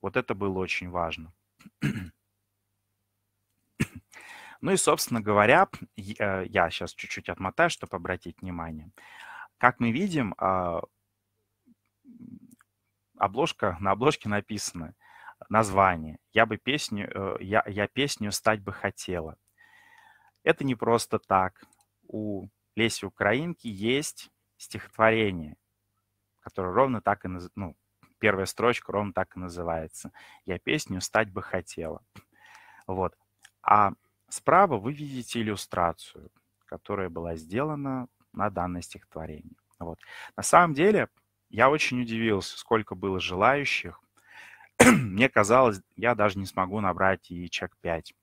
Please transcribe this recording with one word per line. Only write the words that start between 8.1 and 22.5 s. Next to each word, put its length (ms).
внимание. 500
Как 220
мы 120
видим, 460
а, 440
обложка, 600
на 120
обложке 380
написано 640
название. 680
"Я 120
бы 120
песню, 560
э, 280
я, 260
я 200
песню 440
стать 300
бы 120
хотела". 640
Это 200
не 120
просто 440
так. 440
У 400